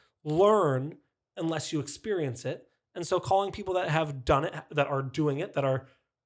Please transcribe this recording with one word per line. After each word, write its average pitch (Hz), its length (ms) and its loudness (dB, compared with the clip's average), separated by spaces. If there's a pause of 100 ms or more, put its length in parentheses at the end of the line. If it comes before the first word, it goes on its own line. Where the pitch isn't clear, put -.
(240)
learn 156 720 4 (400)
unless 165 360 -4
you 156 60 -2
experience 147 680 -4
it. - 220 -8 (260)
And 180 140 -6
so 185 120 2
calling 196 320 2
people 190 240 -6
that 185 140 0
have 151 360 -2
done 147 200 4
it, - 80 -6 (180)
that 143 160 2
are 139 140 -2
doing 139 380 -2
it, 202 140 -8
that 139 120 0
are, 135 220 0 (380)